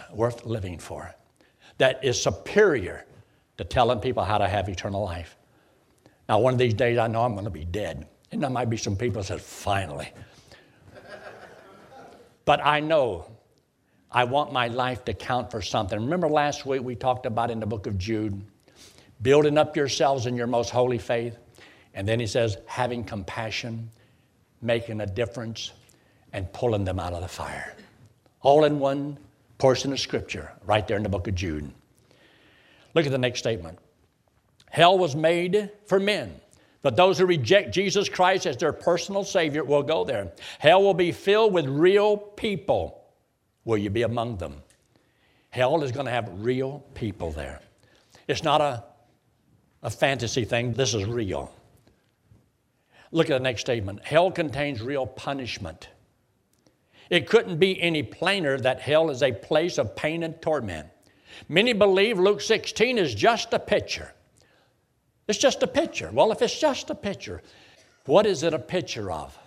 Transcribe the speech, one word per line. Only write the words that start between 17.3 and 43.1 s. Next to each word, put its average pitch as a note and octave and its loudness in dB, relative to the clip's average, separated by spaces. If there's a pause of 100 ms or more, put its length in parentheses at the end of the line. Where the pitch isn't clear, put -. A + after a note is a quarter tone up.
in A2+ -6
the A2 -6
book G#2+ -6
of G#2 -4
Jude, G#2 -4 (800)
building D3 6
up D3+ 4
yourselves C#3 2
in B2 -2
your A#2+ -2
most A#2+ 0
holy B2 2
faith. A#2 -4 (560)
And G2 -6
then A2+ 2
he A#2 -2
says, A2+ 2 (100)
"Having A#2+ -4
compassion, A2+ -8 (720)
making A2+ -2
a G#2 -6
difference, A2+ -6 (640)
and F#2+ -8
pulling A2 0
them F#2 -2
out F2 -6
of E2+ -8
the F#2 -8
fire." - -10 (640)
All C#3+ 8
in D3 2
one C#3+ -2 (400)
portion C3 2
of C3 -4
Scripture, - -6 (140)
right G#2 2
there G#2+ 0
in G#2+ -2
the G#2 -2
book G2 -4
of G#2 -2
Jude. D2+ -6 (1200)
Look E3 4
at C#3 -2
the C3 0
next B2 -2
statement. E2+ -6 (880)
"Hell F3 6
was E3 2
made F3 2 (140)
for G3 2
men, F3 -2 (420)
but C3 0
those F3+ 6
who F#3 4
reject F3 4
Jesus F#3+ 0
Christ F#3 2
as C#3+ -2
their D3+ 0
personal F3 -2
Savior D#3+ 0
will C#3+ 2
go D#3+ -2
there. G#2 -4 (280)
Hell F3+ 8
will G3 6
be F3 2
filled G#3 2
with E3 0
real F#3+ 4
people. D3+ -4 (600)